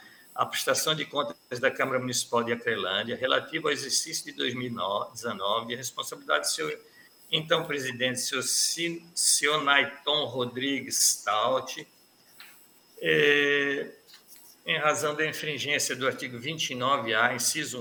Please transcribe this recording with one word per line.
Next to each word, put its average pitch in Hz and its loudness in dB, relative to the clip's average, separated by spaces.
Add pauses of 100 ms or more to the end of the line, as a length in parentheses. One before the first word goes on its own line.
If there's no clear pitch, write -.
(340)
a - 0
prestação - 0
de 147 -4
contas 143 -6
da 127 4
Câmara 131 0
Municipal 120 0
de 113 -2
Acrelândia 110 -2
relativa 135 0
ao 147 4
exercício 139 -2
de 147 -14
dois 135 -2
mil 123 -4
e 101 -2
dezenove, 110 -2
de 120 -6
responsabilidade 147 -4
do - 0
seu 80 -4 (480)
então 160 2
presidente, 127 -2
seu 131 -2
Sin-, 170 -2
senhor - 4
Naiton 139 2
Rodrigues 123 -2
Stout, 123 2 (1160)
é, 143 4 (720)
em 165 0
razão 147 2
da 156 0
infringência 143 -2
do 127 -2
artigo 123 -4
vinte 151 -4
e 131 -6
nove 123 2
A, 120 4
inciso 131 -2